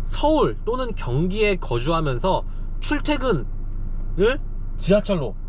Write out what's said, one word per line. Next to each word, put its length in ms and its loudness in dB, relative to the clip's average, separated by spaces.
서울 600 2
또는 300 -2
경기에 600 2
거주하면서 840 0
출퇴근을 640 0
지하철로 580 2